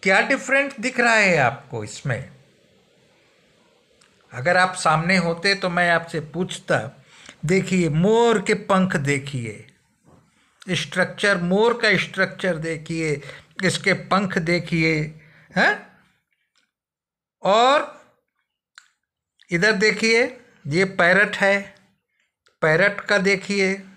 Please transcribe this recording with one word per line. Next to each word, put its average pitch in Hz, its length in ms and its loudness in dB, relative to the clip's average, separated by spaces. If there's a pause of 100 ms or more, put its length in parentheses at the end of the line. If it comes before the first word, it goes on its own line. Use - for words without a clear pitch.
क्या 190 180 4
डिफरेंस 269 600 0
दिख 247 200 -4
रहा 240 140 4
है 196 220 4
आपको 120 480 -2
इसमें? - 480 -8 (2000)
अगर 135 240 -2
आप 185 180 2
सामने 165 420 2
होते 170 380 0
तो 190 160 -4
मैं 175 200 2
आपसे 165 300 0
पूछता। 156 840 -6 (400)
देखिए 185 440 0
मोर 214 540 2
के 208 120 0
पंख 185 420 0
देखिए, 135 760 -4 (960)
स्ट्रक्चर, 185 720 -2
मोर 208 440 0
का 208 140 2
स्ट्रक्चर 190 600 -2
देखिए, 160 680 -6 (420)
इसके 185 280 0
पंख 190 460 -2
देखिए, 160 840 -2 (360)
हैं? 302 300 0 (1600)
और 240 640 2 (1500)
इधर 180 220 2
देखिए 220 680 0 (260)
ये 160 180 0
पैरट 190 520 2
है, 196 380 0 (840)
पैरट 175 400 2
का 202 180 0
देखिए। 196 640 -2 (140)